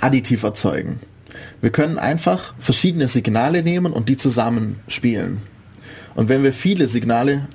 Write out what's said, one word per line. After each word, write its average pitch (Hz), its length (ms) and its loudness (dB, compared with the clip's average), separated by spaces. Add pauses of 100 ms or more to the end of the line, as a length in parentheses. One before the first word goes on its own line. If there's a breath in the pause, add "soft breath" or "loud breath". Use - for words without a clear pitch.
additiv 127 420 2
erzeugen. 82 560 -2 (600 loud breath)
Wir 117 100 2
können 160 260 0
einfach - 640 -2
verschiedene 165 480 2
Signale 123 560 0
nehmen 175 280 0
und 113 160 -2
die 135 100 2
zusammenspielen. 113 1200 -2 (760 loud breath)
Und 113 160 0
wenn 135 140 4
wir 135 100 4
viele 180 340 2
Signale 120 680 0